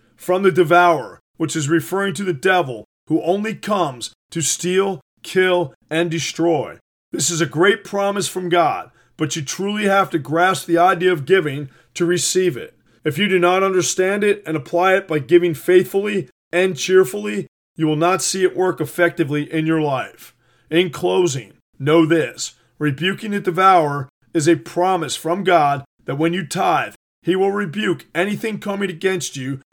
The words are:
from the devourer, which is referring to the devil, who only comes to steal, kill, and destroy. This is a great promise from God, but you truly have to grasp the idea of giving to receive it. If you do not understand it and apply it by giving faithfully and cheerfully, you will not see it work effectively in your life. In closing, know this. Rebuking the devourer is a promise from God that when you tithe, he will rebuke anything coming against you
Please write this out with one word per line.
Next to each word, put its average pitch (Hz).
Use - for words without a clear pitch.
from 185
the 190
devourer, 165
which 160
is 147
referring 185
to 202
the 185
devil, 143
who 156
only 202
comes 160
to 165
steal, 185
kill, 180
and 165
destroy. 156
This -
is 165
a 165
great 185
promise 202
from 185
God, 156
but 156
you 160
truly 202
have 196
to 170
grasp 165
the 165
idea 180
of 143
giving 151
to 175
receive 180
it. 87
If 143
you 202
do 185
not 180
understand 190
it 202
and 160
apply 175
it 190
by 156
giving 170
faithfully 185
and 180
cheerfully, 190
you 160
will 151
not 175
see 185
it 180
work 180
effectively 156
in 160
your 160
life. 131
In 170
closing, 165
know 156
this. 151
Rebuking 175
the 202
devourer 165
is 160
a 165
promise 175
from 175
God 147
that 127
when 165
you 180
tithe, 156
he 185
will 196
rebuke 196
anything 202
coming 202
against 180
you 135